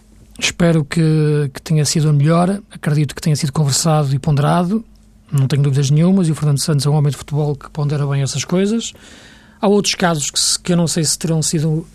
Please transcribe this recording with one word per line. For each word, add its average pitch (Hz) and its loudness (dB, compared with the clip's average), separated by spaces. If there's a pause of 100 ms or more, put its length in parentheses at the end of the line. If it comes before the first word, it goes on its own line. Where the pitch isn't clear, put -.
(380)
Espero 165 0
que, 151 0
que - -16
tenha 156 0
sido 151 0
a 151 4
melhor. 170 2 (100)
Acredito 147 -2
que - -16
tenha 151 0
sido 135 -2
conversado 151 0
e 139 0
ponderado. 170 0 (480)
Não 135 2
tenho 135 0
dúvidas 143 2
nenhumas. 175 4
E 160 2
o - -4
Fernando 147 0
Santos 143 0
é 143 0
um 147 2
homem 147 2
de 135 -4
futebol 147 -4
que - -14
pondera 147 -2
bem 139 0
essas 135 -4
coisas. 202 -2 (680)
Há 214 2
outros 202 2
casos 170 -2
que, - -6
se, - -2
que - -2
eu 175 2
não 170 2
sei 160 -2
se - -2
terão 160 -2
sido 160 -2